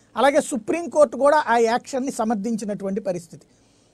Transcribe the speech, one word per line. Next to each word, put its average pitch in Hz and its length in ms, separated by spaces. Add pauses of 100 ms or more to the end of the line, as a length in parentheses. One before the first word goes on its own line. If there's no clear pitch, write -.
(180)
అలాగే 277 240
సుప్రీంకోర్టు 302 760
కూడా 285 300
ఆ 233 100
యాక్షన్ని 247 540
సమర్థించినటువంటి 208 920
పరిస్థితి. 175 440 (480)